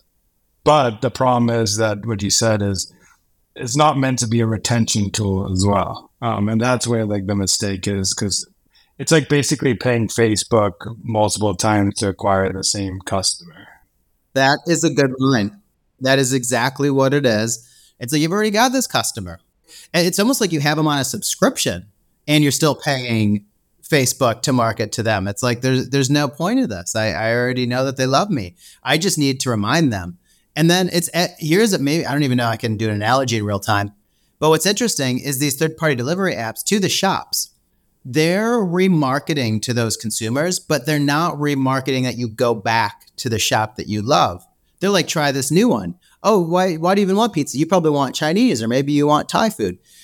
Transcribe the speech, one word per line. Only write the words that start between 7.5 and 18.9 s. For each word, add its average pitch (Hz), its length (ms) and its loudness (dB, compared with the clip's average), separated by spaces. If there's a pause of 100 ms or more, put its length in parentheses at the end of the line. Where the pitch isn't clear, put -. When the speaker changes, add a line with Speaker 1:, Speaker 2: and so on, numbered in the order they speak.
Speaker 1:
is, 98 240 -2
'cause - 340 -4 (520)
it's 135 120 -6
like 160 200 2
basically 143 420 0
paying 113 360 0
Facebook 107 640 2 (280)
multiple 107 520 0
times 101 420 2
to 104 120 -2
acquire 95 440 0
the 95 100 -8
same 95 380 -4
customer. - 640 -6 (680)
Speaker 2:
That 135 320 2
is 160 180 0
a 156 80 2
good 131 260 2
line. 131 440 0 (360)
That 135 200 2
is 131 160 0
exactly 127 560 -2
what 135 240 2
it 147 100 2
is. 113 420 0 (320)
It's 123 140 -8
like, 151 80 2
you've 160 100 2
already 214 200 0
got 233 220 2
this 262 140 0
customer. 92 540 -6 (540)